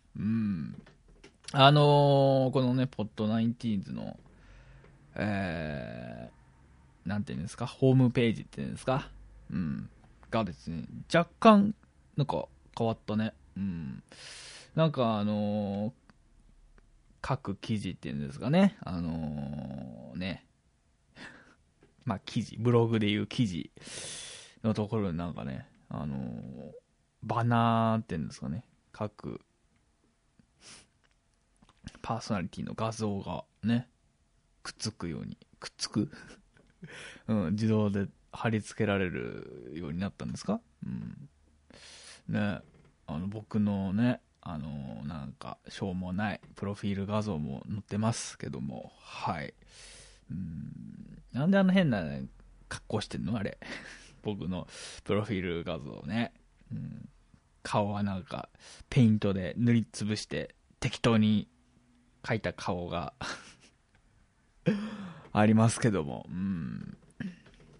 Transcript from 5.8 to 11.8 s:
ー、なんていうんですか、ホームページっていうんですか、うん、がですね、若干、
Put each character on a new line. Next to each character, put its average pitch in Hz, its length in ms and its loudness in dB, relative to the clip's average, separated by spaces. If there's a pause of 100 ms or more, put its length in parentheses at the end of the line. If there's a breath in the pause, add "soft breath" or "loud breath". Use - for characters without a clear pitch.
ー、 - 20 -8
な 101 100 -2
ん 104 60 0
て - 80 -8
い 62 40 -6
う - 20 -6
ん 71 40 -4
で 92 60 -4
す - 80 -16
か、 117 100 -4
ホ 131 260 4
ー - 20 8
ム 127 160 6
ペ 117 180 4
ー 110 60 2
ジ - 80 -8
っ - 20 -12
て - 160 -12
い - 40 -4
う - 40 -6
ん - 40 -8
で - 60 -8
す - 60 -16
か、 131 240 0 (420)
う - 60 -4
ん、 76 320 -4 (420)
が 113 140 2
で 87 80 -4
す - 160 -14
ね、 82 160 -6 (280)
若 170 180 4 (100)
干、 208 340 8 (420)